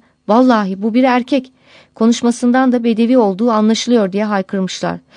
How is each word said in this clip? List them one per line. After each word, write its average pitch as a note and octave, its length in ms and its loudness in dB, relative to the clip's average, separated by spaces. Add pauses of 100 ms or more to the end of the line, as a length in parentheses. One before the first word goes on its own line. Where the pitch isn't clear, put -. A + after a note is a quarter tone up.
(280)
"Vallahi G#3 540 2
bu A3 120 -2
bir B3+ 100 2
erkek. B3+ 480 -2 (420)
Konuşmasından A#3+ 800 0
da A#3+ 120 -2
Bedevi A#3 340 2
olduğu G#3+ 320 0
anlaşılıyor." G#3+ 600 0
diye G3+ 120 -4
haykırmışlar. F#3+ 760 -6 (180)